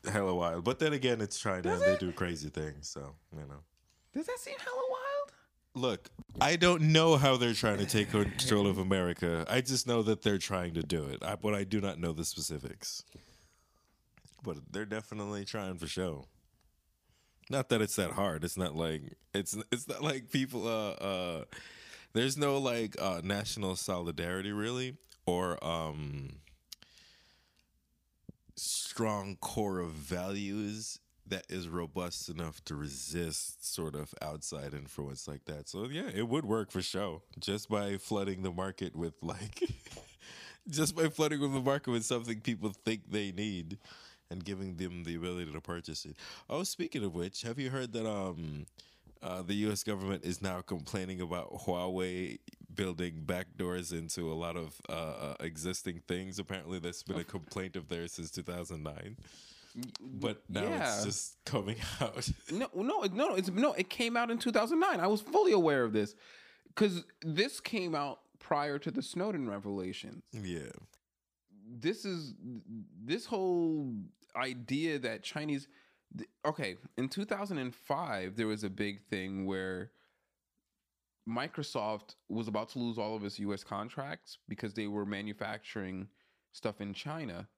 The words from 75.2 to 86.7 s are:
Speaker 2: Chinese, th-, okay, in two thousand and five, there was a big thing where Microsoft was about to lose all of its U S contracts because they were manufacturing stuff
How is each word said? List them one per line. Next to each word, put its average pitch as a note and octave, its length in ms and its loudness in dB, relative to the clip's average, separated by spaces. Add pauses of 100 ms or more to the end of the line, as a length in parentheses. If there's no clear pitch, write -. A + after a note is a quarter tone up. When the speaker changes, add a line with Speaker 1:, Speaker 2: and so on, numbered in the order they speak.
Speaker 2:
Chinese, D3+ 420 -2 (500)
th-, A2 140 -8 (140)
okay, C#3 320 0 (200)
in C3 120 0
two G3 160 -2
thousand G3 340 -2
and B2+ 160 -2
five, G#2+ 640 -2
there A2+ 100 2
was G#2+ 160 0
a G2+ 80 -2
big G2+ 380 -2
thing F#2+ 360 -2
where F#2+ 460 -2 (1400)
Microsoft A#2 840 -2 (140)
was A2 200 -2
about G#2+ 220 -2
to - 80 -8
lose A#2 200 -2
all G#2+ 160 0
of G#2+ 100 -4
its G2+ 140 -6
U G2+ 140 0
S G2 100 -4
contracts C3 760 -8 (100)
because G#2 260 -6
they A2 120 -2
were G#2 180 -2
manufacturing G#2 1040 -6 (440)
stuff - 280 -6